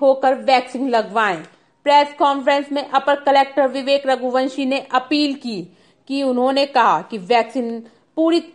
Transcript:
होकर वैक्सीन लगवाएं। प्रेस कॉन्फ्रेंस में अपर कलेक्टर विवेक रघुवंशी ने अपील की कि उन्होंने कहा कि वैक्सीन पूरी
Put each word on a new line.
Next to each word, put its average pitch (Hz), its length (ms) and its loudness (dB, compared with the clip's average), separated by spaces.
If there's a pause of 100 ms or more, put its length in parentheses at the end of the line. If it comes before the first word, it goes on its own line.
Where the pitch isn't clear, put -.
होकर 269 360 2
वैक्सीन 254 520 0
लगवाएं। 208 480 0 (480)
प्रेस 285 340 4
कॉन्फ्रेंस 285 520 0
में 285 120 -2
अपर 269 320 0
कलेक्टर 277 520 2
विवेक 277 400 -2
रघुवंशी 262 580 -2
ने 262 140 -2 (120)
अपील 285 440 0
की 226 260 -8 (480)
कि 269 140 -4
उन्होंने 262 420 0
कहा 226 360 2
कि 220 160 -12
वैक्सीन 226 600 -2 (380)
पूरी 330 220 2 (160)